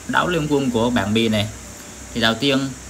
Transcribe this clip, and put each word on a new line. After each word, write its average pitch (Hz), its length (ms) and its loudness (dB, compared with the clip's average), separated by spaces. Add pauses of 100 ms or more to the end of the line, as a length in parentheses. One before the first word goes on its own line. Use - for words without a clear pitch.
đấu - 200 2
Liên 160 220 0
Quân 139 200 2
của 120 200 2
bạn 104 240 0
bè 113 140 4
này. 107 200 2 (680)
Thì 120 60 -2
đầu 113 140 2
tiên 135 340 0 (220)